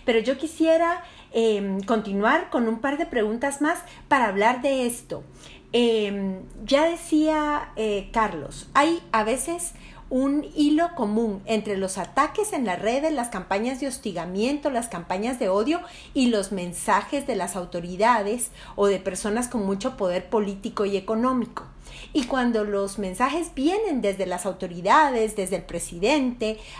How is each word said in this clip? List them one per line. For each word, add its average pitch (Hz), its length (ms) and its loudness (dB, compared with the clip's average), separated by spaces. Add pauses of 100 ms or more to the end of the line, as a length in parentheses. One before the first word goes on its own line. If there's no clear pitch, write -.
pero 226 140 4
yo 240 180 0
quisiera, 330 680 2 (300)
em, 202 480 2
continuar 214 680 0
con 247 160 2
un 226 120 -2
par 277 200 -2
de 339 80 -2
preguntas 240 520 -2
más 320 200 0 (280)
para 262 200 4
hablar 214 340 2
de 262 240 2
esto. - 380 -6 (500)
Em, 202 680 2 (200)
ya 277 220 6
decía, 311 880 2
eh, 208 380 -2
Carlos, 196 600 -2
hay 330 260 4 (100)
a 220 120 2
veces 269 500 -2 (360)
un 277 460 0
hilo 302 400 4
común 208 500 0
entre 208 300 0
los 190 220 -2
ataques 302 560 0
en 285 120 0
las 180 140 -2
redes, 269 320 0
las 247 160 -2
campañas 214 520 -2
de 285 80 -2
hostigamiento, 220 840 -2
las 233 180 -2
campañas 190 500 -4
de 220 120 0
odio 240 320 2 (320)
y 254 140 4
los 202 240 2
mensajes 202 760 0
de 247 80 0
las 180 200 -4
autoridades 196 960 0 (240)
o 202 120 4
de 196 120 2
personas 208 480 -2
con 214 180 -2
mucho 196 320 -2
poder 185 320 -2
político 208 560 -2
y 202 100 0
económico. 226 680 0 (480)
Y 277 120 2
cuando 240 380 2
los 202 360 -2
mensajes 254 540 -2
vienen 339 480 0
desde 190 240 0
las 180 200 -4
autoridades, 214 880 2
desde 185 220 -2
el 170 60 -6
presidente, 220 920 -2 (220)